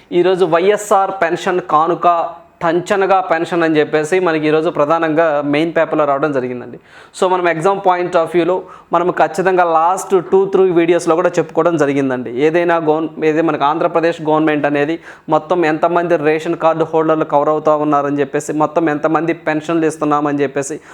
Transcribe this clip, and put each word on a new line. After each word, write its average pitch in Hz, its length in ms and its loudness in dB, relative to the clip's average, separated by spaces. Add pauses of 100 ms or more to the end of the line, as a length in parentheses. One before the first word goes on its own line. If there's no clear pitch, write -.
(120)
ఈరోజు 180 320 2
వైఎస్ఆర్ 196 680 2 (120)
పెన్షన్ 175 380 -2 (100)
కానుక 165 600 0 (320)
టంచనగా 185 580 0
పెన్షన్ 170 420 -2
అని 160 140 2
చెప్పేసి 151 440 0
మనకి 160 280 0
ఈరోజు 160 220 0
ప్రధానంగా 156 760 0
మెయిన్ 151 320 0
పేపర్లో 156 280 0
రావడం 143 280 -2
జరిగిందండి. 123 460 -6 (420)
So, 185 80 2
మనం 180 160 0 (100)
exam 190 240 0 (100)
point 180 320 0
of 160 140 0
వ్యూలో 180 280 0 (300)
మనం 175 180 2
ఖచ్చితంగా 175 540 2
లాస్ట్ 170 500 0 (160)
టూ, 190 160 4
త్రీ 190 240 2
వీడియోస్లో 170 460 2
కూడా 175 220 2
చెప్పుకోవడం 165 380 0
జరిగిందండి. 135 540 0 (120)
ఏదైనా 170 340 2
గవర్న-, 156 480 -2
ఏదైనా 156 240 2
మనకి 147 160 -2
ఆంధ్రప్రదేశ్ 165 640 0
గవర్నమెంట్ 156 380 2
అనేది 147 320 0 (300)
మొత్తం 156 360 0
ఎంతమంది 170 520 0
రేషన్ 156 400 0
కార్డు 160 280 0
హోల్డర్లు 160 400 0
కవర్ 147 240 0
అవుతా 151 280 2
ఉన్నారని 143 440 0
చెప్పేసి, 143 320 -4
మొత్తం 151 380 0
ఎంతమంది 160 420 -2
పెన్షన్లు 156 540 -2
ఇస్తున్నామని 147 580 -2
చెప్పేసి, 139 360 -6 (140)